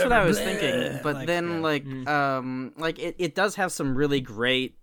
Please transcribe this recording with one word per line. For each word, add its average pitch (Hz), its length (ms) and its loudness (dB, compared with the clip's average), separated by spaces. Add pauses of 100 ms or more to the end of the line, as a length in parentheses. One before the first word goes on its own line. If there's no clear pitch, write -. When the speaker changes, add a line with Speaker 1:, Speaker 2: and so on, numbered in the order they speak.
Speaker 1:
that's 262 80 4
what 240 40 6
I 208 120 6
was 196 120 4
Speaker 2:
blah." - 80 0
Speaker 1:
thinking. 160 580 0
But 147 120 0
Speaker 2:
Like, 139 120 -6
Speaker 1:
then, 170 220 0
Speaker 2:
yeah. 165 100 -2
Speaker 1:
like, 151 260 0
Speaker 3:
Mm. 131 220 -8
Speaker 1:
um, 131 720 -2
like, 165 220 -2
it, 165 200 -6
it 170 160 -2
does 196 200 2
have 185 160 -2
some 135 240 -2
really 143 240 2
great 123 640 0